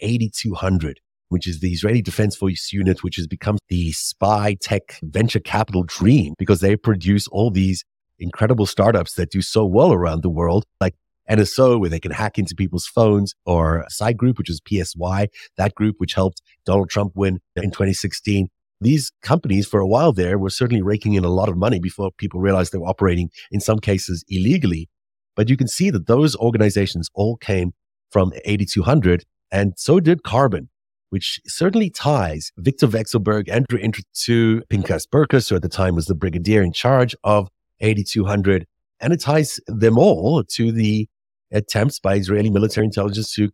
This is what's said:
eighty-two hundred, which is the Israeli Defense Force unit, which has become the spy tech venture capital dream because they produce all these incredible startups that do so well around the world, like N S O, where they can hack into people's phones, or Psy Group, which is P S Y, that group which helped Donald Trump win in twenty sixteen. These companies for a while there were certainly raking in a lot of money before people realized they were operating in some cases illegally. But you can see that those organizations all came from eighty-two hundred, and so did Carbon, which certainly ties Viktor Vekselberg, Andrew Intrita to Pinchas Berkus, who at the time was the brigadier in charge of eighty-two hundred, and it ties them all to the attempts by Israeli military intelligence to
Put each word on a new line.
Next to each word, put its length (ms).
eighty-two 540
hundred, 460
which 180
is 140
the 120
Israeli 280
Defense 340
Force 380
unit, 300
which 140
has 100
become 320
the 240
spy 680
tech 420
venture 380
capital 420
dream 560
because 220
they 160
produce 520
all 220
these 340
incredible 460
startups 500
that 160
do 120
so 240
well 260
around 300
the 80
world, 340
like 140
N 120
S 180
O, 200
where 120
they 100
can 120
hack 260
into 160
people's 320
phones, 480
or 440
Psy 240
Group, 260
which 100
is 120
P 200
S 160
Y, 320
that 180
group 240
which 160
helped 260
Donald 240
Trump 280
win 240
in 140
twenty 220
sixteen. 560
These 400
companies 460
for 140
a 60
while 260
there 260
were 100
certainly 320
raking 340
in 100
a 40
lot 220
of 60
money 240
before 320
people 280
realized 320
they 60
were 100
operating 420
in 100
some 200
cases 480
illegally. 600
But 120
you 80
can 120
see 220
that 160
those 300
organizations 800
all 220
came 360
from 220
eighty-two 380
hundred, 420
and 240
so 240
did 240
Carbon, 440
which 360
certainly 420
ties 680
Viktor 300
Vekselberg, 600
Andrew 300
Intrita 460
to 440
Pinchas 380
Berkus, 420
who 60
at 80
the 60
time 260
was 120
the 100
brigadier 460
in 100
charge 500
of 260
eighty-two 440
hundred, 420
and 140
it 80
ties 480
them 280
all 460
to 300
the 360
attempts 480
by 160
Israeli 340
military 340
intelligence 500
to 200